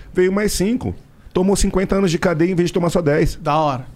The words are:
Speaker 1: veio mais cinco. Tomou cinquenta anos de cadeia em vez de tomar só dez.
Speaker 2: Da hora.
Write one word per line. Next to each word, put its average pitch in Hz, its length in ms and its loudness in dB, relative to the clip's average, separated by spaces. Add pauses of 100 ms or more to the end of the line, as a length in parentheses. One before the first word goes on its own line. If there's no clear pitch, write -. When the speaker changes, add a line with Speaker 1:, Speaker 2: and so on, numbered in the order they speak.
(140)
Speaker 1:
veio 185 180 2
mais 202 220 0
cinco. 190 400 -2 (400)
Tomou 190 220 2
cinquenta 190 400 0
anos 196 160 2
de 165 80 0
cadeia 175 320 2
em 185 40 -2
vez 170 140 2
de - 40 -10
tomar 175 180 0
só 185 100 0
dez. 151 340 2
Speaker 2:
Da 147 220 -2
hora. 139 280 -2 (100)